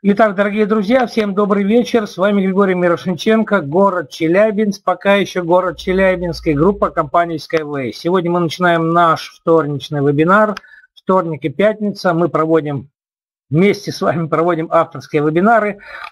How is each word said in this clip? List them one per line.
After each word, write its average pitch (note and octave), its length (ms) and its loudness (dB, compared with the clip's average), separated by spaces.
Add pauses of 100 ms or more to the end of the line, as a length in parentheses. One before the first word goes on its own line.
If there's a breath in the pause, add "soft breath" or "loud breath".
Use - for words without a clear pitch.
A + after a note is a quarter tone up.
Итак, G3+ 320 2
дорогие G#3 320 0
друзья, A3 400 0
всем G#3 280 -2
добрый G3+ 300 0
вечер. A3 420 2
С - 100 -14
вами G3+ 260 2
Григорий F#3+ 320 2
Мирошниченко, F3+ 840 0
город F3 500 0
Челябинск, G3 720 0
пока F#3 320 0
ещё F#3+ 300 -2
город F3+ 320 0
Челябинск F#3 720 -2
и D#3+ 80 2
группа F#3 360 0
компании E3+ 480 -2
Skyway. D3 540 -4
Сегодня F3 380 -2
мы F3 100 0
начинаем E3+ 500 0
наш E3+ 480 2
вторничный D3 640 0
вебинар. F3 560 2 (380 loud breath)
Вторник E3+ 500 -2
и D3+ 60 -2
пятница G3+ 640 -2
мы E3+ 140 0
проводим, D3+ 600 -2 (640)
вместе F3+ 420 0
с - 80 -10
вами E3 280 -2
проводим D#3+ 420 0
авторские D#3 520 -2
вебинары, G3+ 560 2 (340 loud breath)